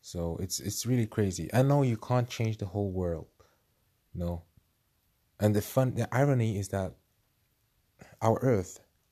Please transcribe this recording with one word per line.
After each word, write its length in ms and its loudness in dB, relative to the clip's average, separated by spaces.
So 400 -4
it's, 180 -6
it's 260 -6
really 200 2
crazy. 480 -2
I 80 4
know 220 4
you 120 2
can't 320 0
change 300 -4
the 80 -6
whole 260 -2
world, 360 -2
you 60 -8
know. 240 -4
And 160 4
the 60 0
fun, 340 0
the 180 -2
irony 460 2
is 100 -4
that 240 -4
our 200 4
Earth, 400 0